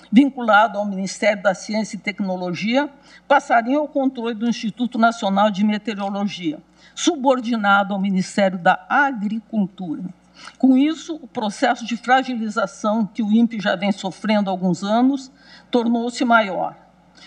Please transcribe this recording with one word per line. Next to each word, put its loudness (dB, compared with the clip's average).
vinculado 4
ao -2
Ministério -2
da 2
Ciência -6
e -8
Tecnologia, -2
passariam 2
ao -4
controle -2
do -4
Instituto -4
Nacional 2
de -2
Meteorologia, -4
subordinado 0
ao -2
Ministério 0
da 2
Agricultura. -2
Com 6
isso, 0
o -16
processo -2
de -6
fragilização 0
que -6
o 0
impe 2
já 0
vem -2
sofrendo -2
há 0
alguns -2
anos 0
tornou-se 0
maior. 2